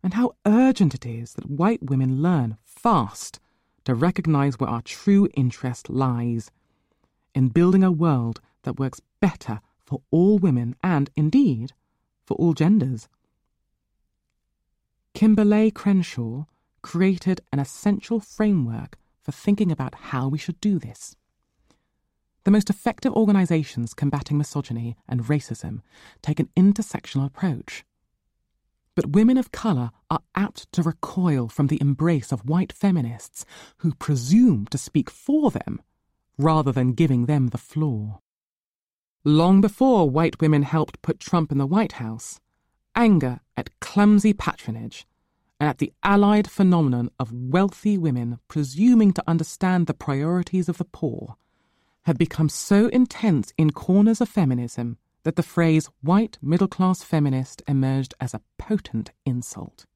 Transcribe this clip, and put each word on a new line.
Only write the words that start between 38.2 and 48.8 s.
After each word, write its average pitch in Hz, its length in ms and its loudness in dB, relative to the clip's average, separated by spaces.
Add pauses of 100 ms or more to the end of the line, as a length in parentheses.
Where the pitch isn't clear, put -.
Long 170 380 4
before 208 500 4
white 156 300 0
women 151 240 2
helped - 360 -4
put - 200 -6
Trump 165 320 -2
in 139 60 0
the 139 60 0
White 190 280 -2
House, - 480 -12 (560)
anger 170 420 2 (180)
at - 220 -10
clumsy 208 540 4
patronage - 720 -8 (540)
and 147 100 2
at 131 80 -8
the - 140 -4 (100)
allied 202 480 4
phenomenon 151 580 2 (120)
of 117 120 -6
wealthy 185 640 -2
women 123 520 -4
presuming 190 640 4